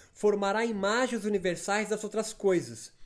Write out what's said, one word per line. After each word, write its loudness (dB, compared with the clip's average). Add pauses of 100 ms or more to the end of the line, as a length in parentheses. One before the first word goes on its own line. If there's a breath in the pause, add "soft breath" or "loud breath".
(120)
formará 2
imagens 0
universais 0
das -2
outras -4
coisas. 0 (140 soft breath)